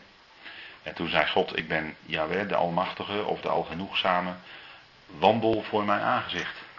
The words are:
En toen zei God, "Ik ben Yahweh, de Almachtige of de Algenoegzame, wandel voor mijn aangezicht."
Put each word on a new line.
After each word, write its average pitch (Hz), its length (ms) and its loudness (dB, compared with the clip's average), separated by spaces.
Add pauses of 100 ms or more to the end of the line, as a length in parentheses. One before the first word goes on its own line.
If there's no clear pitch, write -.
(840)
En 76 120 -10
toen 85 140 -4
zei 80 180 4
God, - 320 0
"Ik 80 100 -4
ben 78 280 -2 (100)
Yahweh, 85 420 -2
de 87 60 -2
Almachtige 90 680 0
of 80 160 -2
de - 80 -4
Algenoegzame, 90 880 0 (720)
wandel 107 560 4
voor 104 220 0
mijn 101 160 4
aangezicht." 113 560 0 (220)